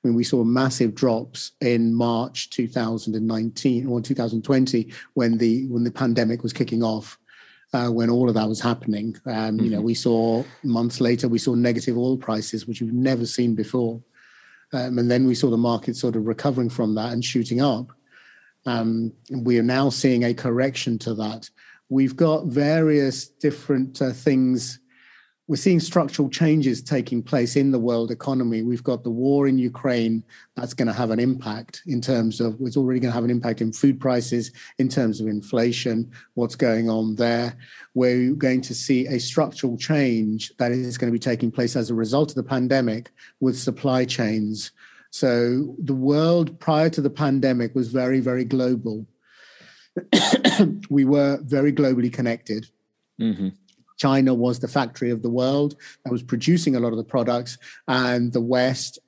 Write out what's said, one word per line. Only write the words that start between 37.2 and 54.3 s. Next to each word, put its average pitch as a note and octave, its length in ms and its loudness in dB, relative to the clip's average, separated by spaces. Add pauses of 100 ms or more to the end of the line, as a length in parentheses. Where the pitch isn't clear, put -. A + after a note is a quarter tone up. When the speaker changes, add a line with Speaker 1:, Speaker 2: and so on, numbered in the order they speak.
Speaker 1:
We're B2+ 400 2
going C3 280 2
to B2 120 -8
see C3 320 0
a C3+ 120 -2
structural B2 600 -2
change A2+ 800 0
that A#2+ 140 0
is B2 260 -4
gonna A#2+ 140 0
be A#2 60 0
taking A#2 320 0
place A#2+ 260 -2
as A2+ 120 -2
a A#2+ 60 -2
result B2+ 380 0
of - 40 -16
the B2 60 -2
pandemic B2 720 0 (280)
with B2+ 180 2
supply B2+ 460 0
chains. G#2+ 680 -2 (380)
So B2 680 0
the C#3 160 -2
world D#3 640 2
prior D#3+ 300 2
to D#3+ 100 -4
the C#3 80 0
pandemic C3 640 0
was B2 140 0
very, C3 320 0
very B2+ 240 0
global. A#2+ 600 -2 (1080)
<coughs> - 800 2
We C#3 160 6
were C#3 360 4
very C#3 300 2
globally B2+ 400 2
connected. A2+ 560 -4 (520)
Speaker 2:
Mm-hmm. G2 280 0 (480)
Speaker 1:
China C3+ 380 4